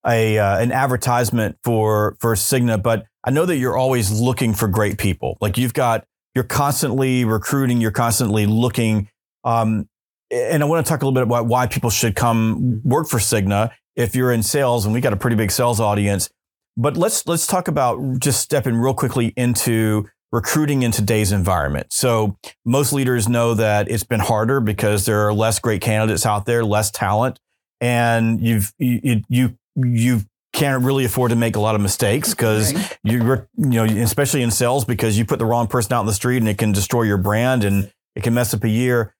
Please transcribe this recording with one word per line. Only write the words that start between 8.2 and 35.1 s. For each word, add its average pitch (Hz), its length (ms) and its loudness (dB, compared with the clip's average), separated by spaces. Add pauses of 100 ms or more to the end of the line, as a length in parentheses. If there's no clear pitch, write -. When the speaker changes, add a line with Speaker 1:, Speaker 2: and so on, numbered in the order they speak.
Speaker 1:
looking. 110 640 0 (340)
Um, 113 460 0 (420)
and 123 300 0
I 147 40 2
wanna 160 180 0
talk 156 180 -2
a 139 40 -2
little 135 80 0
bit 131 100 2
about 117 240 0
why 123 200 2
people - 220 -2
should 110 260 -2
come 113 680 0
work 151 240 0
for 131 100 -2
Cigna 104 540 0 (240)
if 120 200 -2
you're 127 160 2
in 113 120 0
sales, 120 420 0
and 107 80 0
we 123 80 0
got 120 120 0
a 95 40 -2
pretty 117 180 0
big 107 160 0
sales 120 280 0
audience. 104 500 0 (480)
But 135 180 0
let's, 175 320 0
let's 165 200 -2
talk 185 200 -2
about 135 520 -2
just 139 200 0
stepping 135 360 -2
real 120 180 0
quickly 120 420 -2
into 110 720 0 (240)
recruiting 139 520 0
in 117 80 0
today's 107 400 0
environment. 85 600 -2
So 110 460 0 (280)
most 131 280 0
leaders 127 340 0
know 117 280 2
that 104 340 0
it's 113 140 -4
been 117 160 -2
harder 113 400 0
because 104 460 0
there 107 220 2
are 104 60 0
less 110 260 0
great 110 220 -2
candidates 110 440 0
out 104 200 0
there, 117 180 0
less 104 280 0
talent. 107 480 -2 (400)
And 117 640 0
you've, 113 360 0
you, 123 260 0
you, 117 260 0
you 127 280 0 (200)
you 120 440 2 (320)
can't 135 300 0
really 135 220 0
afford 123 240 0
to 117 60 0
make 117 200 0
a 104 40 -2
lot 107 160 0
of 104 60 0
mistakes 104 520 0
'cause 110 400 0
Speaker 2:
Right. 185 300 -4
Speaker 1:
you're, 120 440 0 (100)
you 151 120 0
know, 117 160 2
especially 117 560 0
in 120 80 0
sales, 120 360 0
because 110 320 0